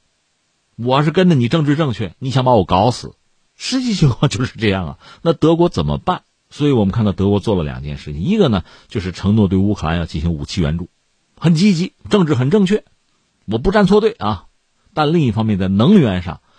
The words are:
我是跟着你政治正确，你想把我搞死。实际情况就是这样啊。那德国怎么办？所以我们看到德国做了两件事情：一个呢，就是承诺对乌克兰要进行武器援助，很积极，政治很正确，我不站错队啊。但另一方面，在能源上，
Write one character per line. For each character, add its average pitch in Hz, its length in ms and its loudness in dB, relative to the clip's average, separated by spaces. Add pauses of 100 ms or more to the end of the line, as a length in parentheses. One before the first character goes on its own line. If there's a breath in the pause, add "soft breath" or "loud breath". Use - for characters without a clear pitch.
(760)
我 127 280 0
是 160 80 0
跟 185 180 4
着 165 60 4
你 120 120 2
政 156 180 0
治 143 100 2
正 147 180 -2
确， 95 240 -10
你 131 140 -8
想 131 120 0
把 127 100 2
我 98 120 4
搞 92 240 2
死。 - 240 -6 (420)
实 - 280 -4
际 240 100 -2
情 160 160 4
况 143 180 0
就 123 160 -4
是 - 140 -8
这 107 120 -2
样 95 180 -2
啊。 69 120 -14 (220 loud breath)
那 165 120 0
德 160 220 2
国 170 140 2
怎 85 160 -4
么 73 140 -4
办？ - 240 -6 (320)
所 147 140 0
以 - 20 2
我 117 140 2
们 95 80 0
看 113 100 -2
到 104 80 0
德 95 180 0
国 101 120 2
做 110 120 -2
了 87 120 -2
两 65 180 -10
件 71 140 -10
事 - 160 -14
情： 73 80 -8
一 185 160 -2
个 190 100 4
呢， 101 160 0 (240 loud breath)
就 - 140 -6
是 92 100 -6
承 98 240 0
诺 104 140 2
对 95 100 0
乌 101 140 0
克 95 120 -6
兰 85 120 -2
要 85 80 -4
进 80 160 -8
行 82 100 -2
武 71 140 -6
器 - 160 -6
援 78 160 0
助， 85 100 -8 (500)
很 170 160 2
积 190 200 2
极， 165 180 -4 (180)
政 196 160 2
治 151 80 0
很 127 160 0
正 202 160 2
确， 202 200 -2 (580)
我 107 140 -4
不 127 140 -2
站 208 160 4
错 208 120 4
队 208 140 0
啊。 104 320 -6 (480)
但 151 180 0
另 170 120 2
一 120 100 0
方 110 120 -2
面， 104 140 0
在 95 80 -2
能 123 320 4
源 98 240 0
上， 82 160 -10 (200 soft breath)